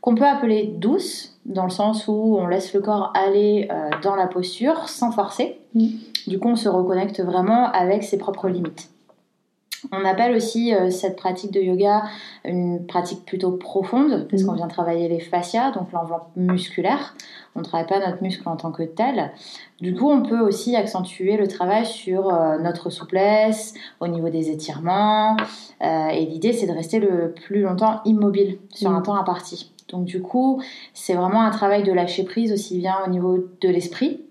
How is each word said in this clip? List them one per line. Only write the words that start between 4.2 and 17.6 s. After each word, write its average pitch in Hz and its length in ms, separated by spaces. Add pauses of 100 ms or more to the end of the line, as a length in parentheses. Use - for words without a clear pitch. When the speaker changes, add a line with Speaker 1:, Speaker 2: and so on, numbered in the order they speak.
Speaker 1:
posture 202 640
sans 240 240
forcer. 220 480 (140)
Speaker 2:
Mm. 226 120 (400)
Speaker 1:
Du 190 140
coup, 226 80
on 240 80
se 220 120
reconnecte 185 520
vraiment 185 500
avec 185 320
ses - 160
propres 196 300
limites. 175 420 (1000)
On 190 140
appelle 233 280
aussi, 226 400
euh, 185 140
cette 180 280
pratique 185 360
de 196 80
yoga 202 440 (420)
une 175 400
pratique - 400
plutôt 185 260
profonde, 196 800
parce 190 120
Speaker 2:
Mm. 190 40
Speaker 1:
qu'on 180 80
vient 165 140
travailler 170 400
les 170 120
fascias, 226 520
donc 185 200
l'enveloppe 165 340 (100)
musculaire. 180 760 (400)
On - 60